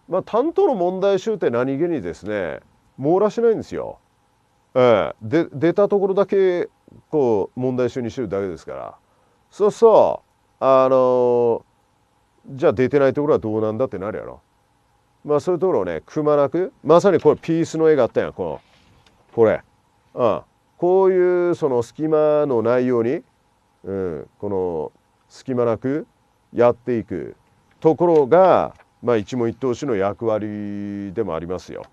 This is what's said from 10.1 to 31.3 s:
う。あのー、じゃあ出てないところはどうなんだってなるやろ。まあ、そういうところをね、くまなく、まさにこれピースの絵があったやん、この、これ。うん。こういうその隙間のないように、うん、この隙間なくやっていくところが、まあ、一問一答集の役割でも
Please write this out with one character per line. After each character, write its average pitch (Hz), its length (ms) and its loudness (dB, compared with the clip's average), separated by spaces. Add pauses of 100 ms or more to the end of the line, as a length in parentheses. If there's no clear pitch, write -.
う。 - 400 -14
あ 131 240 4
の 131 80 4
ー、 123 680 2 (880)
じ 135 160 -4
ゃ 156 40 6
あ - 20 -2
出 123 160 0
て 143 100 0
な 139 100 4
い 131 40 2
と 135 80 -4
こ 147 80 -2
ろ 151 60 4
は 113 40 2
ど 107 180 -4
う 110 40 -2
な 110 120 -2
ん 110 60 -8
だ 131 60 -2
っ 131 40 -4
て 104 100 -12
な 98 120 -8
る 90 80 -10
や 57 60 -12
ろ。 62 160 -18 (840)
ま 147 120 0
あ、 143 40 2
そ 180 120 -2
う - 20 0
い 170 40 -4
う - 20 -10
と 185 80 0
こ 180 40 0
ろ 120 80 2
を 92 40 -2
ね、 82 200 -6
く 151 200 -6
ま 151 100 4
な 143 140 2
く、 180 240 -4 (100)
ま 160 180 6
さ 190 120 4
に 147 80 2
こ 147 140 4
れ - 60 0
ピ 165 220 -2
ー - 20 0
ス 160 140 -6
の 160 100 4
絵 156 60 4
が 135 80 2
あ 113 60 4
っ - 20 -8
た 123 100 -2
や 85 100 -4
ん、 - 20 -16
こ - 100 -10
の、 76 180 -8 (720)
こ 117 120 4
れ。 98 180 2 (520)
う 123 120 0
ん。 90 160 0 (360)
こ 185 260 2
う 190 80 4
い 180 380 0
う 170 40 -2
そ 156 140 -4
の 120 160 0
隙 156 240 -8
間 151 380 2
の 123 160 0
な 120 180 2
い 127 80 0
よ 123 120 2
う 110 40 -2
に、 147 180 -4 (600)
う 92 80 -10
ん、 90 360 -8 (120)
こ 104 80 -8
の 90 440 -4 (360)
隙 - 260 -10
間 120 100 0
な 113 140 0
く 139 300 -6 (440)
や 120 200 4
っ - 20 -6
て 120 240 -6
い 101 60 -6
く 65 320 -10 (440)
と 156 140 4
こ 175 120 0
ろ 160 200 4
が、 135 480 4 (280)
ま 120 120 0
あ、 - 20 2
一 104 180 -4
問 120 140 -2
一 117 100 -8
答 127 160 -2
集 147 120 -8
の 123 100 -2
役 101 300 -2
割 101 880 -6
で 113 120 -6
も 87 100 -6